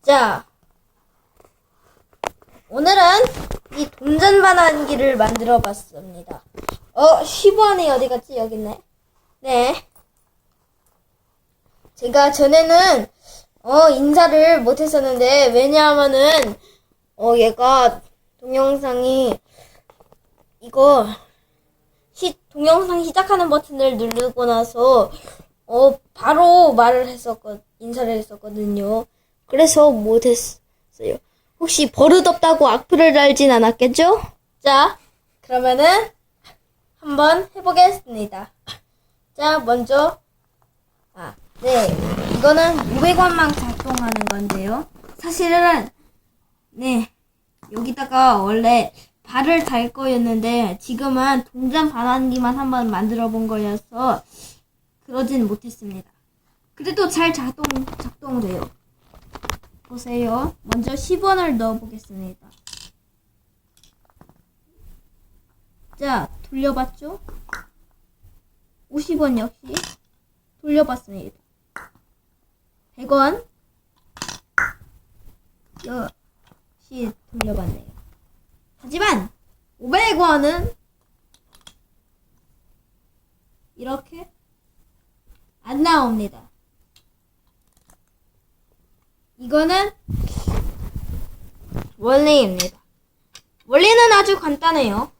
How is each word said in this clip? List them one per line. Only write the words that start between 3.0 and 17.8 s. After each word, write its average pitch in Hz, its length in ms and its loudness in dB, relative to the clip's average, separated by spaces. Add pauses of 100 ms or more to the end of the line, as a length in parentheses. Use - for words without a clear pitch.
이 285 140 -6
동전 339 500 2
반환기를 294 720 2
만들어 226 460 0
봤습니다. 180 800 -12 (520)
어, 311 300 6
십 - 320 2
원이 403 360 2
어디 254 180 0
갔지? 247 260 -8
여기 226 200 -6
있네. 214 260 -12 (600)
네. 262 340 0 (2250)
제가 285 380 2
전에는, 320 720 4 (560)
어, 302 280 6
인사를 302 720 4
못 269 160 0
했었는데, 269 760 2
왜냐하면은, 285 1040 2 (580)
어, 233 220 0
얘가 247 640 2 (380)